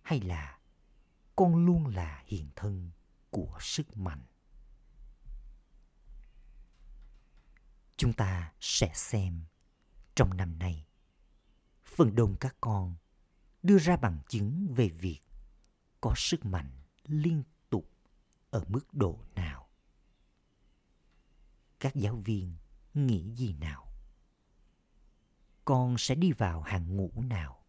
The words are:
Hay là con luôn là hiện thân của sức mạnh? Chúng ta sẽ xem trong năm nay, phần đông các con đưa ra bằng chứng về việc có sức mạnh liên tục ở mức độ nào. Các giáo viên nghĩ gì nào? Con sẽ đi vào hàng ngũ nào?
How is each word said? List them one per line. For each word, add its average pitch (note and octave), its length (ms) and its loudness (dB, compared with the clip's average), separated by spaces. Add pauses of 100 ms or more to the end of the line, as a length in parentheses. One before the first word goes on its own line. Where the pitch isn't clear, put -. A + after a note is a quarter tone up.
Hay D3 200 0
là D#2+ 380 -6 (760)
con E3+ 300 6
luôn E3+ 220 4
là E2+ 380 -4
hiện D#2+ 300 -8
thân F#2 360 -6 (380)
của - 300 -6
sức - 380 -6
mạnh? D#2+ 260 -6 (3750)
Chúng A#2 160 2
ta F#2 460 -2
sẽ - 360 0
xem F2+ 480 0 (720)
trong F#2 220 4
năm E2+ 220 -2
nay, E2 280 -4 (1000)
phần A#2 300 4
đông G#2+ 240 4
các C3 220 -4
con F#2 340 -2 (680)
đưa G3 140 10
ra E3+ 200 6
bằng F#2+ 300 0
chứng C3 460 -2
về A#2 160 4
việc D#2+ 320 -4 (800)
có A#2+ 140 0
sức - 300 -2
mạnh E2+ 260 -2 (320)
liên D3+ 400 0 (260)
tục - 200 -2 (600)
ở G2+ 180 -2
mức A2+ 260 -4
độ G2 260 0 (160)
nào. D#2 340 -6 (2000)
Các C3+ 160 -2
giáo A2 200 0
viên G2 400 -4 (380)
nghĩ A2+ 420 0
gì A#2+ 180 -4
nào? D2 400 -8 (1700)
Con B2+ 320 4
sẽ C3 180 0
đi E3+ 160 4
vào F2 300 0
hàng F2 340 -2
ngũ F#2+ 160 -2 (100)
nào? F2+ 480 -4